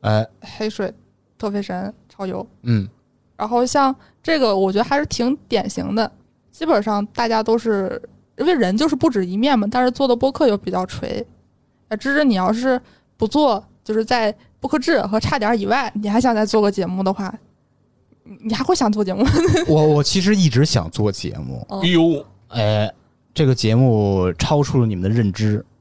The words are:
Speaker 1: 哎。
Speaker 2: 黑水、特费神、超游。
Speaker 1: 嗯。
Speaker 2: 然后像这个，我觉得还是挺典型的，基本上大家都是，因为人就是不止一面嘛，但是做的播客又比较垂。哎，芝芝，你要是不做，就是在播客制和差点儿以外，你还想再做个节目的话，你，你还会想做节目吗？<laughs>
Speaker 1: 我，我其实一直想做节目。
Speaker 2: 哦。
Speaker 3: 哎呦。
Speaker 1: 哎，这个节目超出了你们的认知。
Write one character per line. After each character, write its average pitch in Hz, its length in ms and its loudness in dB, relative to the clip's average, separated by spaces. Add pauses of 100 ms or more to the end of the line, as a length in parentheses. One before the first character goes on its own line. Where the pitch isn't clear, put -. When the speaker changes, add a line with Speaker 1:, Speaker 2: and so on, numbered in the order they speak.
Speaker 1:
哎。 107 260 0 (140)
Speaker 2:
黑 - 280 -8
水、 196 240 -6 (440)
特 214 120 -6
费 202 120 -6
神、 190 300 -8 (180)
超 190 180 -10
游。 190 180 -8 (180)
Speaker 1:
嗯。 110 240 0 (500)
Speaker 2:
然 208 100 -4
后 240 180 0
像 269 300 0 (260)
这 320 160 -2
个， 226 180 2
我 190 160 0
觉 196 60 0
得 220 60 2
还 277 160 0
是 294 60 -2
挺 254 300 -2 (120)
典 196 200 -2
型 190 280 -6
的， 214 160 -2 (400)
基 - 140 -10
本 262 180 2
上 208 240 -2
大 240 200 -4
家 226 140 0
都 226 160 0
是， 208 420 -2 (380)
因 - 80 -2
为 359 80 2
人 202 240 0
就 294 100 2
是 294 80 0
不 311 140 2
止 208 160 -2
一 180 100 -6
面 254 220 2
嘛， 208 140 0
但 254 120 0
是 247 60 2
做 254 180 -2
的 247 80 4
播 254 160 0
客 285 160 2
又 208 100 2
比 - 120 -8
较 185 160 -4
垂。 - 400 -8 (640)
哎， 214 100 -8
芝 269 160 -4
芝， 302 100 2
你 247 120 4
要 185 180 0
是 247 260 0 (380)
不 226 100 -2
做， 269 360 2 (200)
就 220 100 -6
是 220 100 0
在 220 300 0 (260)
播 269 100 -6
客 302 80 0
制 277 240 2
和 208 180 -2
差 277 200 -2
点 214 100 0
儿 233 80 2
以 196 80 -2
外， 233 300 -2
你 208 140 -4
还 220 120 2
想 247 140 2
再 214 100 2
做 214 160 2
个 202 100 2
节 196 140 -2
目 185 160 -4
的 190 100 0
话， 196 220 -6 (880)
你， - 200 -20
你 220 100 -4
还 220 100 -4
会 359 120 0
想 233 140 0
做 208 140 0
节 190 100 -4
目 196 100 0
吗？ 269 80 4 (180)
<laughs> 349 180 2
Speaker 1:
我， 156 180 4
我 147 180 4
其 190 180 0
实 202 140 2
一 185 120 4
直 127 160 4
想 95 280 0
做 104 200 0
节 - 280 -8
目。 67 300 -10
Speaker 2:
哦。 294 120 -6
Speaker 3:
哎 170 60 0
呦。 165 380 2 (240)
Speaker 1:
哎， 107 440 0 (400)
这 156 120 2
个 131 80 4
节 110 220 0
目 104 580 2
超 147 280 0
出 139 180 0
了 120 60 4
你 110 100 -2
们 90 80 -4
的 95 60 0
认 107 240 2
知。 107 320 -2 (160)